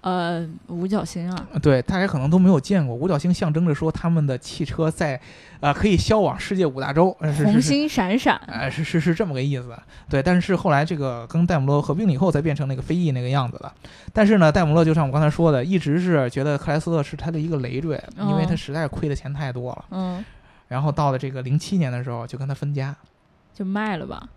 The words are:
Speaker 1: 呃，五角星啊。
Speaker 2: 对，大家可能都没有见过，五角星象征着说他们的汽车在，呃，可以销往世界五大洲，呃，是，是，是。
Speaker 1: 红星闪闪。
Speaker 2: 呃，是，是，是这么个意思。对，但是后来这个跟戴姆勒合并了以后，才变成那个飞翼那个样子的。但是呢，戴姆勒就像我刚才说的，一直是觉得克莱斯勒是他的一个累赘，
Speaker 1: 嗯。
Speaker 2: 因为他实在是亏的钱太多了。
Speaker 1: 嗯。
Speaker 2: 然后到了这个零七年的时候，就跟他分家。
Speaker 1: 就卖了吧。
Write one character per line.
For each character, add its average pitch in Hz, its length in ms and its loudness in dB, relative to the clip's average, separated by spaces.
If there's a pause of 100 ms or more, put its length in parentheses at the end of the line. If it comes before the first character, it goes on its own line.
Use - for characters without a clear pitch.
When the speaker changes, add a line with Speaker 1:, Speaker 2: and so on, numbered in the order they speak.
Speaker 1:
呃， 175 440 -2 (220)
五 175 180 -6
角 190 200 -2
星 175 260 -6
啊。 - 160 -8 (140)
Speaker 2:
对， 135 200 4
大 190 180 -4
家 190 60 2
可 139 140 -2
能 135 100 0
都 175 80 6
没 185 120 8
有 165 100 6
见 175 260 0
过， 120 80 -4
五 135 140 -4
角 175 100 2
星 175 160 2
象 165 200 0
征 165 120 2
着 156 80 2
说 160 160 0
他 165 200 -4
们 160 160 2
的 131 120 0
汽 - 280 -8
车 160 260 -2
在， 143 260 -4 (440)
呃， 143 120 2
可 - 140 0
以 196 80 6
销 214 240 2
往 156 180 0
世 - 200 -4
界 185 80 2
五 135 160 -4
大 139 100 -6
洲， 175 300 4
呃， 156 100 0
是， 143 60 -2
是， 160 60 0
是。 208 80 6
Speaker 1:
红 233 100 6
星 285 260 2
闪 220 320 0
闪。 - 160 2 (120)
Speaker 2:
呃， 113 220 -6
是， 156 140 -6
是， 165 160 0
是 165 160 2
这 220 100 -2
么 156 80 -6
个 127 80 -4
意 139 160 -2
思。 123 160 -12 (360)
对， 139 120 2
但 180 200 4
是 185 160 0
后 175 140 0
来 143 120 4
这 165 140 -4
个 120 300 -6
跟 170 180 2
戴 175 120 2
姆 139 140 0
勒 143 100 4
合 143 120 -2
并 202 120 0
了 185 60 4
以 127 60 0
后， 180 120 2
才 143 120 2
变 156 120 0
成 143 140 -4
那 135 80 -4
个 131 60 -8
飞 156 120 -4
翼 170 180 2
那 127 100 -2
个 123 80 -2
样 131 200 0
子 - 100 -12
的。 - 120 -14 (400)
但 214 160 4
是 208 120 6
呢， 156 120 8
戴 175 140 4
姆 151 80 2
勒 170 100 6
就 160 100 4
像 156 140 2
我 131 40 -4
刚 147 100 2
才 151 80 4
说 165 220 4
的， 127 120 2
一 185 160 0
直 147 200 0
是 165 320 2
觉 135 120 -2
得 147 140 0
克 - 160 -4
莱 156 60 2
斯 170 100 -4
勒 160 140 0
是 - 120 -8
他 147 140 -8
的 165 100 -4
一 156 80 -4
个 160 100 -2
累 123 220 -4
赘， 156 240 -4 (140)
Speaker 1:
嗯。 - 120 -2
Speaker 2:
因 151 60 2
为 - 100 2
他 165 100 0
实 - 180 -8
在 165 80 -4
是 147 60 -2
亏 - 200 -4
的 143 80 -2
钱 135 160 -8
太 139 220 -6
多 123 180 -8
了。 - 200 -14
Speaker 1:
嗯。 185 340 -6 (440)
Speaker 2:
然 127 120 -4
后 147 100 0
到 147 200 0
了 131 60 -2
这 131 120 -6
个 131 140 -10
零 131 140 0
七 190 200 -2
年 147 120 0
的 123 140 -6
时 131 60 -8
候， 117 160 -8
就 127 100 -14
跟 135 100 -8
他 139 80 -6
分 143 200 -6
家。 139 200 -6 (600)
Speaker 1:
就 208 100 -10
卖 202 340 -4
了 135 80 -8
吧。 - 320 -14